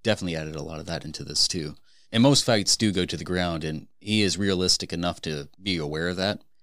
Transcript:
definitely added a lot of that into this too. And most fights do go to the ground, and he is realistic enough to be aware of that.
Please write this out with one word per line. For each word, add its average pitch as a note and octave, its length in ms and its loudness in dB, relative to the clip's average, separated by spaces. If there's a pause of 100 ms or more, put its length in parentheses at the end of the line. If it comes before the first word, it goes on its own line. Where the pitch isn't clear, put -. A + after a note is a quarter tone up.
definitely F#2 320 0
added D#2 180 -6
a D2 80 -8
lot D#2 160 -10
of C#2+ 80 -12
that D#2+ 180 -6
into D2+ 200 -10
this - 240 0
too. D2+ 260 -4 (380)
And A2+ 120 6
most C#3 200 6
fights G#2+ 320 2
do A2 140 2
go F2+ 140 2
to F2 120 -6
the D#2+ 60 -8
ground, F2 400 -2
and D#2+ 240 -6 (140)
he G#2+ 220 2
is F2 140 2
realistic F#2 560 2
enough F2 280 -2
to D2 280 -6 (140)
be F#2+ 140 0
aware D#2 320 -2
of F2+ 80 -2
that. G2+ 260 -2 (200)